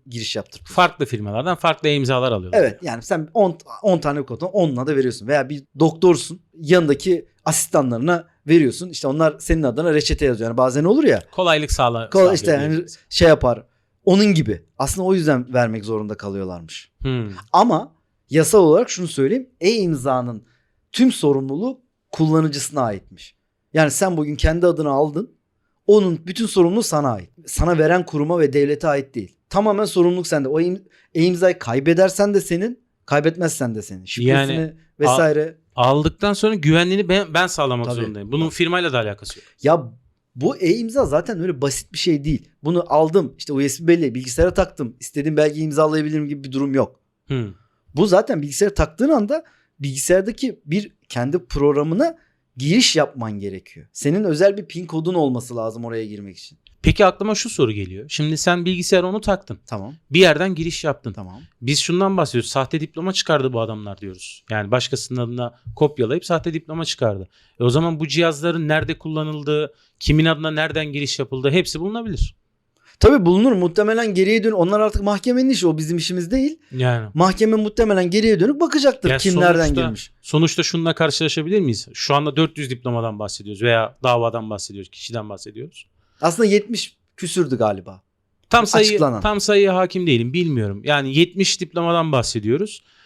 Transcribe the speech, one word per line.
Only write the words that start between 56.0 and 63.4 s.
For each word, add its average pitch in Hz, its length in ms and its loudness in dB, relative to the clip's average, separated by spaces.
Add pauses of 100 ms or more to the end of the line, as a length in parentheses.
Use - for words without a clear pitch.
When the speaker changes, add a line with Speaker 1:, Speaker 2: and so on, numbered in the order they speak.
Speaker 1:
girmek 101 320 -16
için. - 200 -20 (260)
Speaker 2:
Peki - 220 6
aklıma 208 280 0
şu 220 160 -6
soru 120 220 0
geliyor. 98 360 -10
Şimdi 151 300 -4
sen 175 260 0
bilgisayara 180 420 0
onu 196 140 -4
taktın. 190 460 -4
Speaker 1:
Tamam. 110 280 -10 (160)
Speaker 2:
Bir 151 100 4
yerden 180 340 4
giriş 160 300 -6
yaptın. 131 280 -4
Speaker 1:
Tamam. 95 280 -16 (220)
Speaker 2:
Biz 135 160 0
şundan 190 380 0
bahsediyoruz. 135 340 -2
Sahte 139 300 -2
diploma 165 320 -6
çıkardı 135 400 0